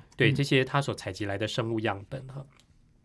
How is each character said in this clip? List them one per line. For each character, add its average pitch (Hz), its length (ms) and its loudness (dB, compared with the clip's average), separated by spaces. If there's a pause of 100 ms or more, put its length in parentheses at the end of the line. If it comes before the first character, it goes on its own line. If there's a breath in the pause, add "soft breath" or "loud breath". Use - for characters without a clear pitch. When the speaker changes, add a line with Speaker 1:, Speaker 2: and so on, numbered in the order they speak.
(160)
Speaker 1:
对， 123 160 6
Speaker 2:
嗯。 135 40 2
Speaker 1:
这 143 60 2
些 139 220 4
他 139 180 0
所 117 140 -2
采 - 160 -8
集 101 140 -6
来 101 120 -2
的 110 80 -2
生 113 280 -2
物 113 80 -2
样 101 260 -2
本， 135 200 -10
哈。 135 180 -12 (600)